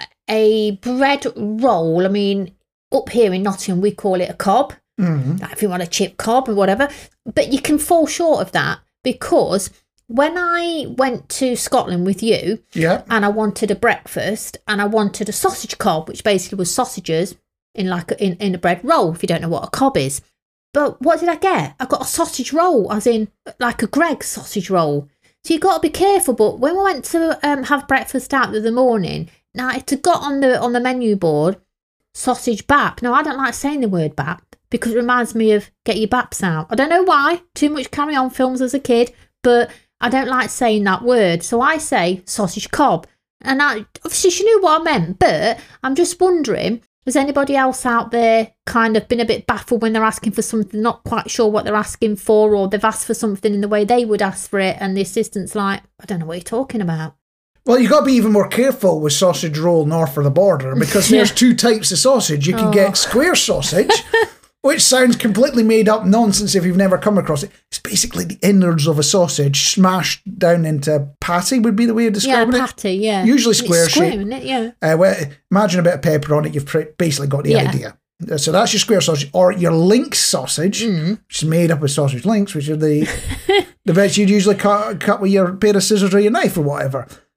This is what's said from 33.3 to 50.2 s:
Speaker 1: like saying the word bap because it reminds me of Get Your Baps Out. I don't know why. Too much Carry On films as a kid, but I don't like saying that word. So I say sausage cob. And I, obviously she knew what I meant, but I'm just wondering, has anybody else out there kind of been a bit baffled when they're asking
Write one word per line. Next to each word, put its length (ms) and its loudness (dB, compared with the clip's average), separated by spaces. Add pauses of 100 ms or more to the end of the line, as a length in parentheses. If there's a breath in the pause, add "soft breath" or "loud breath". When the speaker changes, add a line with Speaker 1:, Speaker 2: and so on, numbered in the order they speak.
Speaker 1:
like 160 -4
saying 260 -4
the 80 -2
word 280 -2
bap 280 -8 (260)
because 220 -2
it 40 -2
reminds 380 0
me 180 2
of 180 -2 (140)
Get 140 -2
Your 100 0
Baps 340 -4
Out. 280 -2
I 40 -6
don't 160 0
know 120 4
why. 400 2 (120)
Too 160 2
much 200 -6
Carry 240 -4
On 160 -2
films 300 -2
as 140 -2
a 60 -2
kid, 320 2 (300 soft breath)
but 280 4 (300 loud breath)
I 80 -2
don't 200 -2
like 220 -2
saying 340 0
that 180 0
word. 400 2
So 180 -2
I 180 0
say 460 -2
sausage 460 -6
cob. 360 0 (340)
And 220 -2
I, 220 -2 (200)
obviously 260 0
she 140 0
knew 180 4
what 180 4
I 40 -4
meant, 340 -2
but 400 2 (240 loud breath)
I'm 120 -2
just 260 0
wondering, 600 0 (220)
has 120 -2
anybody 380 0
else 300 0
out 260 -2
there 420 2 (120)
kind 320 0
of 120 -2
been 120 0
a 60 -2
bit 200 -2
baffled 360 -2
when 100 0
they're 100 0
asking 300 -2